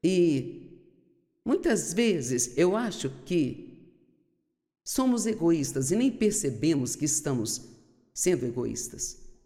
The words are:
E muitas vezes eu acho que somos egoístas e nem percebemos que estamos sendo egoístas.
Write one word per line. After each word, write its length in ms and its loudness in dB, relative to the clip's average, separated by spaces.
E 760 0
muitas 480 0
vezes 640 0
eu 180 4
acho 320 -4
que 680 -4
somos 440 0
egoístas 640 0
e 40 2
nem 140 4
percebemos 880 0
que 100 -4
estamos 640 -2
sendo 320 0
egoístas. 720 -8